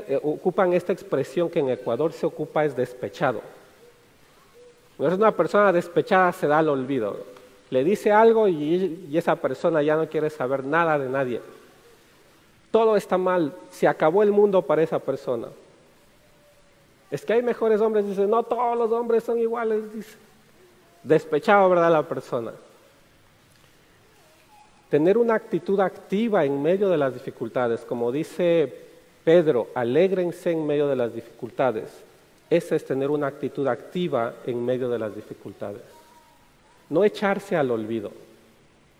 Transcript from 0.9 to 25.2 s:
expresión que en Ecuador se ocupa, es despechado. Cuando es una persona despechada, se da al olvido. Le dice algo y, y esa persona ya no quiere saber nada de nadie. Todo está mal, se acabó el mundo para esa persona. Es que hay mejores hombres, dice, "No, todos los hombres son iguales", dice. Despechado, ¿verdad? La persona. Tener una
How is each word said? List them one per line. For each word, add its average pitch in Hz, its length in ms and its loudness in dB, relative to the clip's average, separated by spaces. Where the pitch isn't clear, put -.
expresión 165 560 -4
que - 80 -4
en 139 120 0
Ecuador 127 440 -2
se - 140 -4
ocupa, 151 360 -2
es 143 120 -2
despechado. 123 680 -4
Cuando 151 180 0
es 190 40 -4
una 214 120 4
persona 196 420 2
despechada, 175 580 2
se 170 140 -4
da 147 140 4
al 156 100 2
olvido. 131 480 -2
Le 131 120 2
dice 208 280 0
algo 220 360 6
y, 170 640 -2
y 147 80 -2
esa 160 180 0
persona 151 460 -2
ya 151 140 2
no 160 120 -2
quiere 151 220 -2
saber 135 340 -4
nada 156 360 2
de 131 100 -6
nadie. 127 320 -2
Todo 220 260 4
está 190 220 -2
mal, 180 340 0
se - 160 0
acabó 160 340 2
el 208 100 4
mundo 208 300 4
para 156 220 2
esa 160 160 -2
persona. 131 480 -6
Es - 160 -8
que 202 80 0
hay 233 80 2
mejores 220 400 0
hombres, 214 240 2
dice, 196 220 0
"No, 226 160 2
todos 240 340 -2
los 233 140 0
hombres 226 320 0
son 233 160 -2
iguales", 226 520 -2
dice. 214 260 -14
Despechado, 156 640 4
¿verdad? 170 240 4
La 156 120 4
persona. 123 480 -6
Tener 165 280 4
una 233 160 2